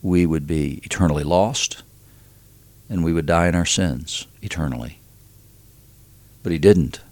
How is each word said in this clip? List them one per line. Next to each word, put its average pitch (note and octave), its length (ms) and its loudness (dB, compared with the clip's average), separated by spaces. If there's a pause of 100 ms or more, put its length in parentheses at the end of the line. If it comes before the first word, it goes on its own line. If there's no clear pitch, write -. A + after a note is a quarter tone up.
We F2 240 2
would D#2 220 -2
be D2+ 340 -4
eternally D2 400 0
lost, F2+ 600 -2 (1040)
and F2+ 160 -2
we E2 80 0
would E2 140 -2
die E2+ 200 2
in E2+ 80 2
our F2 100 2
sins D#2+ 600 -4 (160)
eternally. C#2+ 560 -8 (1400)
But F2+ 100 -4
he E2 60 -2
didn't. E2 420 4 (120)